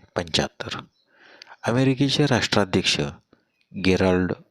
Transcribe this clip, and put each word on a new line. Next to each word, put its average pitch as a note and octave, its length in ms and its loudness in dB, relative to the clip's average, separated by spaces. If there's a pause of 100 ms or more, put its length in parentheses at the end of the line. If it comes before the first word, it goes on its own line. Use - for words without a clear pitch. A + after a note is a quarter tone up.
(160)
पंच्याहत्तर, - 640 -6 (840)
अमेरिकेचे C3+ 640 0
राष्ट्राध्यक्ष G2 760 0 (840)
गेराल्ड F#2 480 2 (180)